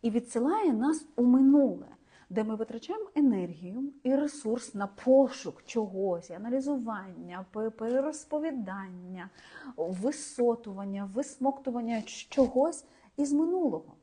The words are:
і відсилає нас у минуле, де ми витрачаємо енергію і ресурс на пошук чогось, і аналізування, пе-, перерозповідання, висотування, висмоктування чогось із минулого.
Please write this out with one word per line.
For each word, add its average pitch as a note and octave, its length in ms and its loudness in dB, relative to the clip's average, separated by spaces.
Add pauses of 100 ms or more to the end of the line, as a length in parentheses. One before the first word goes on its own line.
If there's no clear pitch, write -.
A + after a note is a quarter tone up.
і A#3 80 0
відсилає B3+ 640 0
нас C#4 320 0 (100)
у A#3+ 80 2
минуле, C4 640 6 (420)
де G3 140 -2
ми A3 120 -4
витрачаємо A#3 600 -8
енергію G3+ 800 0 (100)
і C4 120 2
ресурс C4 580 -4
на G3 140 -4
пошук - 760 4
чогось, F#3+ 680 -4
і F3+ 40 -12
аналізування, G3+ 1160 -4
пе-, A3 180 -2
перерозповідання, A3 1600 -4 (480)
висотування, G3+ 1400 -4
висмоктування B3 880 -4 (280)
чогось C4 560 2 (320)
із C#4+ 160 0
минулого. D#4 680 0